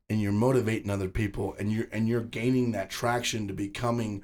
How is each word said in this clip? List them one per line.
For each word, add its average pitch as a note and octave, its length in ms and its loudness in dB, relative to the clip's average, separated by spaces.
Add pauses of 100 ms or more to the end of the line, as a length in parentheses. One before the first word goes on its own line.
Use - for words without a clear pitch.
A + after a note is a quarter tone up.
and G#2+ 140 2
you're G2+ 100 2
motivating A2 580 2
other F#2+ 180 0
people G2 500 -2
and G2+ 140 -2
you're, A2 200 0
and A2 160 2
you're A#2 140 2
gaining B2 500 2
that F#2+ 180 -4
traction A#2+ 580 -2
to F#2+ 60 -6
becoming G#2 680 -2